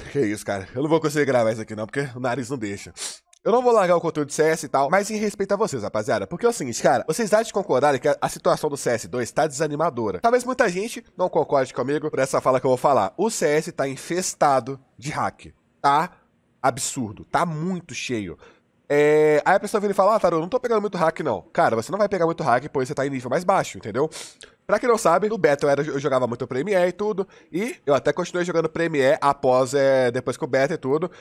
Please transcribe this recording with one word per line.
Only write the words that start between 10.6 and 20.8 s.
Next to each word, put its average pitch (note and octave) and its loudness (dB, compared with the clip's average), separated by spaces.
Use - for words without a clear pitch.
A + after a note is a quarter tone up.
gente G#3 -6
não F3+ 0
concorde C#3+ 0
comigo D3 -4
por C#3 -4
essa C3+ 0
fala C3 4
que - -2
eu C3 4
vou C3 4
falar. B2+ 2
O G#3+ 0
C - -2
S D3+ 0
tá C#3 -2
infestado C3+ 0
de C3 -12
hack. B2+ -6
Tá D3 2
absurdo. C3 -4
Tá E3 0
muito D#3+ -6
cheio. G#2 -8
É... D3+ 4
Aí E3+ 4
a G3+ 2
pessoa G#3 -2
vira G3+ 0
e - -12
fala, G#3 4
"Ah, G3+ -2
Taru, E3+ 2
eu D#3+ 0
não F3+ -6
tô B3+ -2
pegando A3+ 0